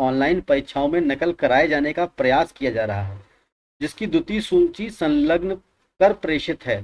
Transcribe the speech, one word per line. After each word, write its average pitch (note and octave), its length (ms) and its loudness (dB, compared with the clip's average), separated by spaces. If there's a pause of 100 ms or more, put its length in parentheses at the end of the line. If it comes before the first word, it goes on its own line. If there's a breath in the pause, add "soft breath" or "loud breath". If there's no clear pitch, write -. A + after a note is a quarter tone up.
ऑनलाइन C3+ 420 0
परीक्षाओं C#3 460 -2
में E3+ 140 0
नकल C#3+ 300 0
कराए D3 360 2
जाने D3+ 260 0
का F3 120 -2
प्रयास C#3 460 0
किया C3 200 -4
जा A2 140 -2
रहा G2+ 160 -4
है, G2 200 -10 (600)
जिसकी F3 260 -6
द्वितीय G3+ 340 -2
सूची G#3 480 0
संलग्न F#3 640 0 (440)
कर G3 140 6
प्रेषित D#3+ 520 -4
है। G#2+ 180 -2